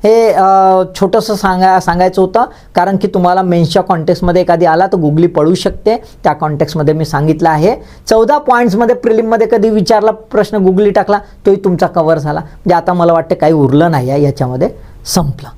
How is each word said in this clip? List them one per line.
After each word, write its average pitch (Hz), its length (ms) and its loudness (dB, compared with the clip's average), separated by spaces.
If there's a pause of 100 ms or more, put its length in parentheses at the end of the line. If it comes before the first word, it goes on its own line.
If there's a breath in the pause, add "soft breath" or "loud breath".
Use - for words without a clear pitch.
हे, 226 280 2
अ, 185 120 2 (560)
छोटंसं 208 360 0
सांगा-, 185 440 2
सांगायचं 185 420 0
होतं, 185 240 0 (300 loud breath)
कारण 190 220 0
की 202 100 -2
तुम्हाला 185 340 0
मेन्सच्या 175 420 0
कॉन्टेक्स्टमध्ये 175 580 0
एखादी 170 240 0
आला 170 220 2
तर 190 100 -2
गुगली 156 300 2
पडू 165 260 0
शकते, 208 440 -2 (260 loud breath)
त्या 151 100 0
कॉन्टेक्स्टमध्ये 151 600 -2
मी 156 120 -4
सांगितलं 156 440 0
आहे. 160 260 2 (320 loud breath)
चौदा 226 300 2
पॉइंट्समध्ये 240 580 0
प्रिलिममध्ये 220 560 0
कधी 220 180 2
विचारला 214 420 0
प्रश्न, 214 460 -4
गुगली 190 320 2
टाकला, 202 300 0 (260 loud breath)
तोही 196 180 4
तुमचा 180 240 0
कव्हर 160 300 0
झाला. 151 220 -4
म्हणजे 160 360 -4
आता 170 180 -2
मला 170 200 2
वाटतं 165 220 0
काही 160 180 2
उरलं 151 380 2
नाही 131 180 -2
आहे 143 140 0
याच्यामध्ये, 139 460 -2 (360 loud breath)
संपलं. 147 520 -4